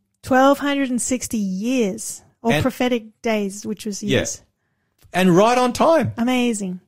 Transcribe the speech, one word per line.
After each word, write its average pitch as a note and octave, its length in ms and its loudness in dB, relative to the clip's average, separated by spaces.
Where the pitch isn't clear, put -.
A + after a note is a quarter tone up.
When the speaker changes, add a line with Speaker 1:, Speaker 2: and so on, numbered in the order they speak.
Speaker 1:
Twelve C4+ 360 4
hundred C#4 320 -2
and B3 120 -2
sixty - 360 -4
years, G#3 840 -4
or A#3 100 0
Speaker 2:
And D3+ 100 2
Speaker 1:
prophetic B3 600 -2
days, G#3 440 -4
which G#3+ 200 -8
was G3+ 160 -8
Speaker 2:
Yeah. C3 160 0
Speaker 1:
years. - 240 -6
Speaker 2:
And F3+ 240 4
right A3+ 220 6
on B3 140 2
time. C#4+ 440 2
Speaker 1:
Amazing. A3+ 720 -2